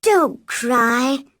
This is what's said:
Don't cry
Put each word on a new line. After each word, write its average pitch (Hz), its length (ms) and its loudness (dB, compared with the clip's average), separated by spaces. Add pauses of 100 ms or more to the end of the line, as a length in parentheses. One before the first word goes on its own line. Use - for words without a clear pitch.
Don't 339 440 0
cry 247 760 -2 (160)